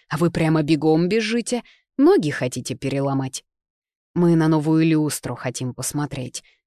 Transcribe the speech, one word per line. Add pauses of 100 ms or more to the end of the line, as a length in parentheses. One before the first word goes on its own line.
а
вы
прямо
бегом
бежите, (340)
ноги
хотите
переломать». (680)
«Мы
на
новую
люстру
хотим
посмотреть», (240)